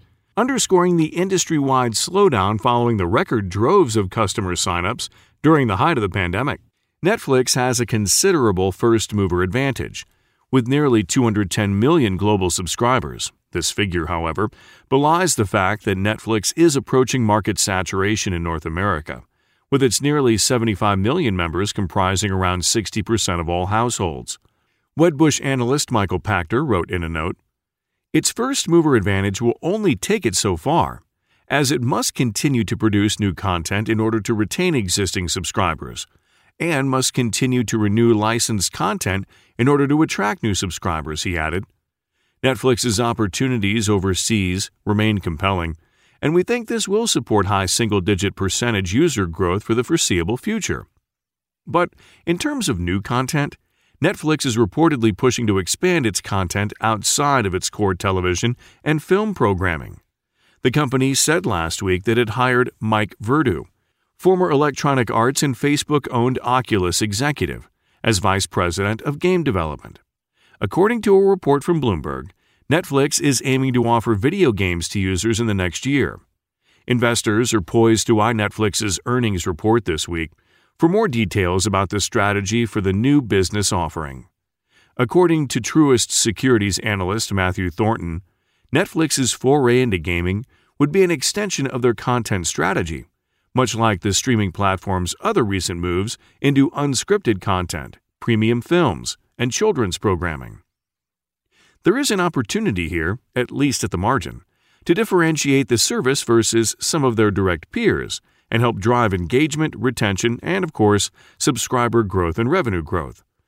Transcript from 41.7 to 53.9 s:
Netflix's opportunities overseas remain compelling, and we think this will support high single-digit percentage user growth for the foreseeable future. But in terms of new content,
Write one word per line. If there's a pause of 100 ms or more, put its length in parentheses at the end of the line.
Netflix's
opportunities
overseas (160)
remain
compelling, (440)
and
we
think
this
will
support
high
single-digit
percentage
user
growth
for
the
foreseeable
future. (800)
But (340)
in
terms
of
new
content, (460)